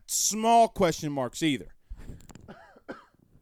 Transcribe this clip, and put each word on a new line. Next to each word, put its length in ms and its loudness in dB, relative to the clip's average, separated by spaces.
small 640 2
question 440 0
marks 300 -4
either. 260 0
<coughs> 60 -18